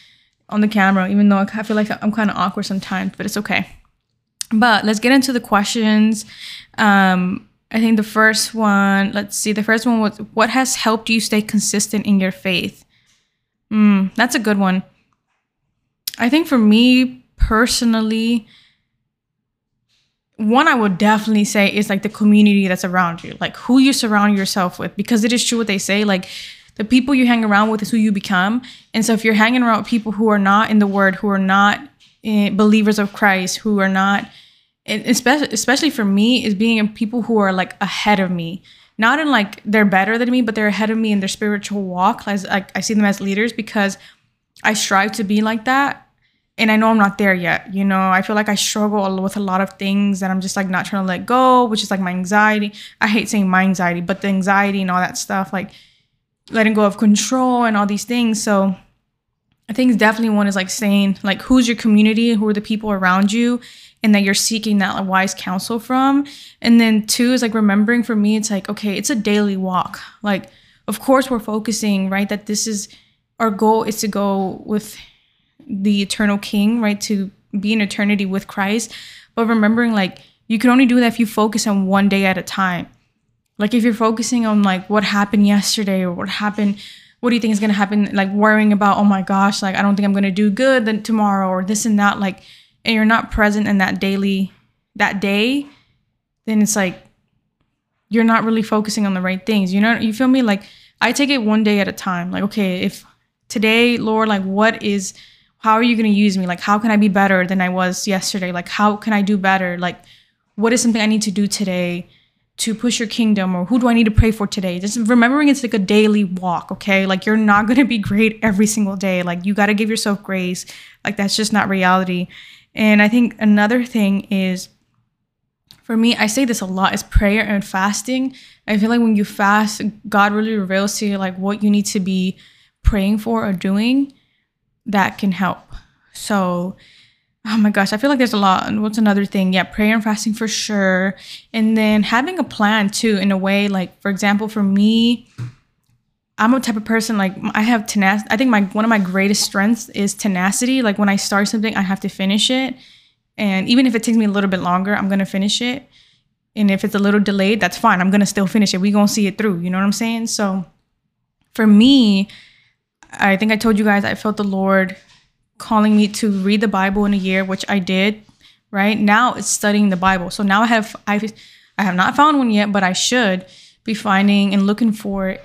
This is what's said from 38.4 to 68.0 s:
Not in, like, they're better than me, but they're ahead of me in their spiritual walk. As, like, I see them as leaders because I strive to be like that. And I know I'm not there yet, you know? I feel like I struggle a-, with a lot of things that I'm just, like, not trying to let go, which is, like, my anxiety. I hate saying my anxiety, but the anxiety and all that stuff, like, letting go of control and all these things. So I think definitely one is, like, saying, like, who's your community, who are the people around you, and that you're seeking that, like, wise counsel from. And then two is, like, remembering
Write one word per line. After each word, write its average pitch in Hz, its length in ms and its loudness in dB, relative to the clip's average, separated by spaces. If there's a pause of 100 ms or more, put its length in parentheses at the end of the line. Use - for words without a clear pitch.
Not 240 220 2
in, 302 120 0
like, 208 320 -2
they're 214 220 2
better 196 320 2
than 240 140 -2
me, 254 100 2
but 220 120 -2
they're 214 140 0
ahead 208 220 -2
of 226 80 -2
me 220 160 0
in 202 80 0
their 190 80 -4
spiritual 208 540 -4
walk. 185 440 -2
As, 196 180 -4
like, - 320 -6
I 185 40 -4
see 226 120 -4
them 208 120 2
as 196 160 0
leaders 202 320 -2
because 202 440 -4 (680)
I 214 100 0
strive 208 400 0
to 226 100 -4
be 208 180 0
like 220 220 -2
that. 269 380 -2 (560)
And 220 140 2
I 214 60 4
know 220 120 4
I'm 226 80 4
not 196 200 2
there 196 160 2
yet, 175 400 -4
you 196 100 -2
know? 190 260 0
I 185 120 2
feel 214 140 -4
like 214 120 0
I 208 80 0
struggle 208 500 -2
a-, 190 160 -4
with 190 140 -4
a 208 60 -4
lot 190 180 -2
of 190 120 -2
things 196 500 -2
that 190 100 -2
I'm 190 80 -2
just, 185 160 -6
like, 190 140 -2
not 180 160 -2
trying 190 180 -4
to 185 40 -4
let 185 180 -4
go, 254 400 4
which 214 180 -2
is, - 80 -6
like, 190 80 -2
my 180 120 -4
anxiety. 208 600 0 (300)
I 220 60 2
hate 208 200 0
saying 202 220 0
my 185 140 4
anxiety, 175 380 0
but 185 200 -6
the 202 60 -4
anxiety 196 540 0
and 190 80 -4
all 180 120 -2
that 180 160 -4
stuff, 190 340 -6
like, 196 200 -8 (800)
letting 220 240 0
go 214 100 4
of 202 120 0
control 240 680 2
and 220 100 0
all 202 120 0
these 202 180 -6
things. 233 360 -2
So 196 340 0 (920)
I 214 60 -8
think 254 240 2
definitely 220 320 2
one 208 180 2
is, 196 80 -2
like, 190 140 -2
saying, 202 540 0
like, 196 180 -2
who's 254 260 4
your 233 80 0
community, 220 580 2
who 214 140 0
are 214 60 2
the 208 80 -6
people 214 300 -4
around 190 420 0
you, 240 260 0 (420)
and 208 140 4
that 202 60 4
you're 196 140 0
seeking 214 420 -2
that, 190 180 -2
like, 190 120 -6
wise 190 260 0
counsel 190 460 -6
from. 269 440 0 (380)
And 233 180 6
then 220 260 2
two 247 280 0
is, 254 80 0
like, 220 120 -2
remembering 214 500 2